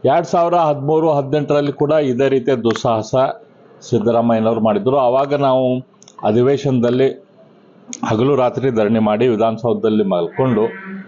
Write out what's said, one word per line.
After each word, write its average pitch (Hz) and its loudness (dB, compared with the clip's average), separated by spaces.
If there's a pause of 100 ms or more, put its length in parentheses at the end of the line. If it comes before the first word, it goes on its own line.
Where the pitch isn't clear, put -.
ಎರಡ್ 160 0
ಸಾವಿರ 170 0
ಹದಿಮೂರು 156 0
ಹದಿನೆಂಟರಲ್ಲಿ 143 -2
ಕೂಡ 147 -2
ಇದೇ 135 0
ರೀತಿಯ 131 0
ದುಸ್ಸಾಹಸ 113 -2 (680)
ಸಿದ್ದರಾಮಯ್ಯನವ್ರು 113 0
ಮಾಡಿದ್ರು. 110 2
ಆವಾಗ 139 0
ನಾವು 131 0 (440)
ಅಧಿವೇಶನದಲ್ಲಿ 127 2 (1000)
ಹಗಲು 127 2
ರಾತ್ರಿ 127 0
ಧರಣಿ 110 2
ಮಾಡಿ 107 2
ವಿಧಾನಸೌಧದಲ್ಲಿ 110 0
ಮಲ್ಕೊಂಡು 98 0 (420)